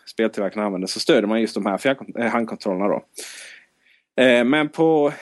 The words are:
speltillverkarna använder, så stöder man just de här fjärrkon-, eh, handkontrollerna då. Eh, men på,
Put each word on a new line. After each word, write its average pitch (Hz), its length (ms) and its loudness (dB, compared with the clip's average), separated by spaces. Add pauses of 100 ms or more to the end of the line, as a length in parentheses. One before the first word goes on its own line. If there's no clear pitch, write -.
speltillverkarna 107 600 -4
använder, 92 220 -4
så - 120 -8
stöder 110 280 4
man 113 140 2
just 107 140 -2
de 101 100 -4
här 98 120 0
fjärrkon-, - 420 -4
eh, 120 80 -2
handkontrollerna 110 600 -4
då. - 160 -2 (1120)
Eh, 120 280 6
men 147 260 2
på, 156 520 2